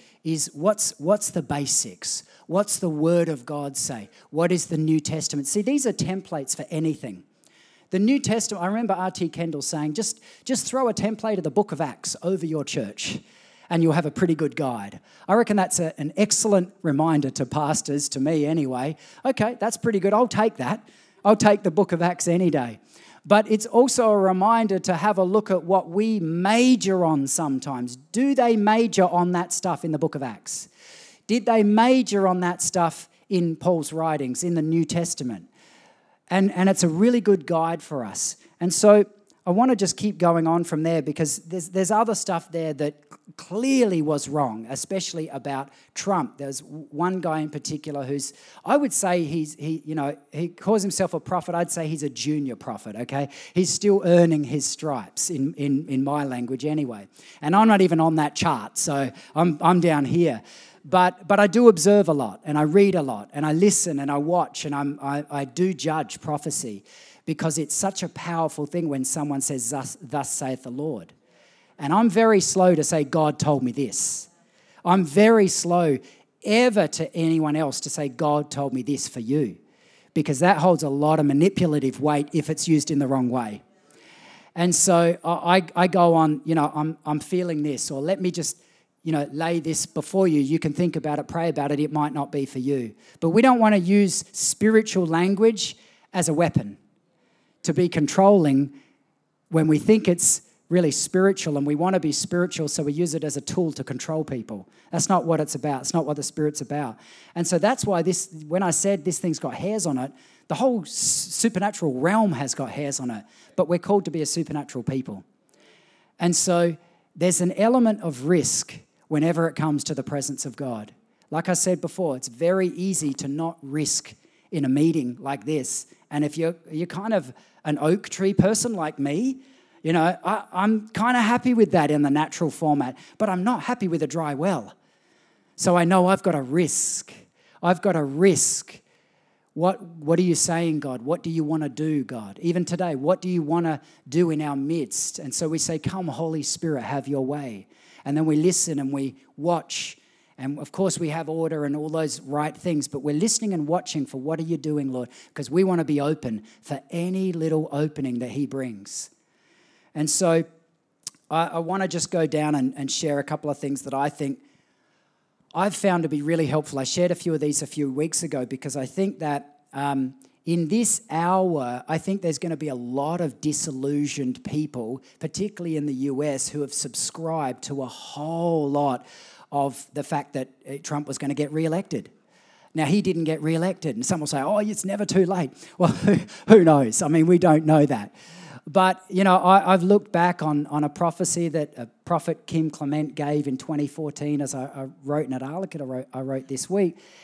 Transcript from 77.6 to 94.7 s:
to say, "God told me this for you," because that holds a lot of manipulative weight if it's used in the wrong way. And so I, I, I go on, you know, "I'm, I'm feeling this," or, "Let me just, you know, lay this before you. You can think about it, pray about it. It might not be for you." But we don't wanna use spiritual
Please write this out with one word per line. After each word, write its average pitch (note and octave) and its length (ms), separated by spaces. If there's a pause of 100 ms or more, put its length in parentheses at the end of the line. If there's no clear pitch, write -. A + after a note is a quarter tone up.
to D3+ 100
say, D3 180
"God D3 420
told C#3 220
me B2+ 80
this C3 280
for C3 120
you," A#2+ 380 (560)
because D3 240
that F3 180
holds D#3 260
a D3+ 60
lot D3+ 320
of C#3+ 60
manipulative C#3+ 720
weight D3 320
if D3+ 160
it's D#3 180
used D#3 240
in C#3+ 80
the C#3+ 80
wrong C3 220
way. A#2 340 (920)
And F3 200
so E3+ 480
I, E3+ 340
I, E3+ 260
I F#3 40
go F3 280
on, D#3 320
you E3 80
know, D3 200
"I'm, D#3+ 300
I'm D3+ 160
feeling F3 420
this," D3 280
or, C#3 100
"Let F#3+ 220
me F3+ 80
just, E3 260 (460)
you D#3+ 100
know, D3 200
lay E3 280
this D#3 240
before F#3+ 440
you. D3+ 120
You C#3+ 180
can D#3 140
think E3+ 240
about D3 220
it, C#3+ 100
pray E3 220
about C#3+ 220
it. C#3+ 60
It D3+ 140
might D3 220
not C#3+ 180
be C#3 140
for - 120
you." B2+ 360 (260)
But E3 100
we G#3+ 120
don't B3+ 160
wanna G#3+ 180
use F#3+ 560
spiritual G#3+ 720